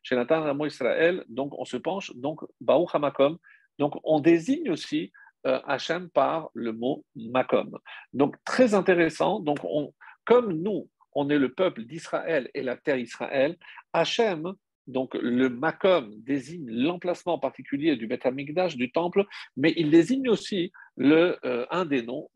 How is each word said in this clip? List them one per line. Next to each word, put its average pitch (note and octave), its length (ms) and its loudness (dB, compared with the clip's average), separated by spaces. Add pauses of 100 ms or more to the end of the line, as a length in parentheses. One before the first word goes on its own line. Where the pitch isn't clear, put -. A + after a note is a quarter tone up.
Shenatan B2+ 400 0
Amo D3 240 -2
Israël, D#3 600 0
donc C#3 300 -6
on B2+ 80 -8
se B2+ 120 -6
penche, F#3 380 -6
donc C#3+ 260 -8 (200)
Baruch C#3 320 4
HaMakom. D3 460 2 (400)
Donc D3 240 0
on D#3 160 2
désigne E3+ 500 2
aussi, D#3 420 -4 (360)
euh, C3 180 2
Hachem E3 460 -4
par D3+ 420 0
le A#2 200 -6
mot A#2+ 300 -4 (120)
Makom. A#2+ 640 -2 (340)
Donc C#3 220 0 (100)
très A#3+ 300 4
intéressant, E3+ 640 2
donc D3 240 -4
on, - 300 -4 (320)
comme A#3 280 4
nous, E3+ 360 -4 (240)
on C#3+ 160 0
est D3 100 4
le B2+ 140 2
peuple D#3 320 -2
d'Israël D3+ 680 -4
et C#3 80 -6
la A#2+ 160 -4
terre C#3 200 -2
Israël, C3+ 600 -2 (360)
Hachem, F3 600 0 (340)
donc B2+ 280 -4
le B2 340 2
Makom C#3 680 0
désigne C3+ 520 -6
l'emplacement E3+ 720 -2
particulier C#3 560 -2
du A2+ 100 -4
Beth A#2+ 200 -4
Amikdash, D3 500 -2
du B2 160 -4
temple, F3+ 340 2 (320)
mais D#3 200 4
il D#3 120 2
désigne A#3+ 400 4
aussi F#3+ 420 -2 (240)
le, D#3+ 480 4
euh, A#2+ 280 -2
un F3 140 -2
des C#3 180 0
noms C3 320 -10